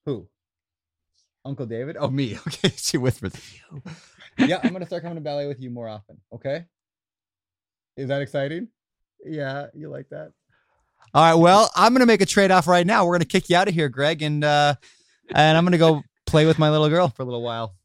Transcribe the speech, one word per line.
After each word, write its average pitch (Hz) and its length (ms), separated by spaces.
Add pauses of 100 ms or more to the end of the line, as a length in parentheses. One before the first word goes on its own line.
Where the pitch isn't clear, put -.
Who? 104 220 (1160)
Uncle 135 220
David? 120 320
Oh, 143 120
me. 131 320
<laughs> - 40
Okay, - 300
she - 220
whispers. 123 340 (1040)
Yeah, 240 240
I'm 233 100
gonna 180 140
start 175 160
coming 170 140
to 156 40
ballet 143 260
with 135 140
you 127 100
more 120 180
often. 107 300 (140)
Okay. 139 320 (1300)
Is 139 120
that 139 140
exciting? 151 460 (560)
Yeah, 143 500
you 151 140
like 139 220
that? 151 220 (800)
All 147 100
right. 165 120
Well, 180 420
I'm 214 160
gonna 254 140
make 220 160
a 180 40
trade-off 185 400
right 175 200
now. 208 200
We're 175 80
gonna 170 100
kick - 260
you 170 60
out 190 120
of 175 60
here, 156 140
Greg, 143 340
and, 151 200
uh, 147 320 (600)
and 156 220
I'm 170 80
gonna 180 140
go 160 240 (240)
play 156 200
with 160 120
my 151 120
little 151 180
girl 165 200
for 131 140
a - 20
little 120 180
while. 117 320 (100)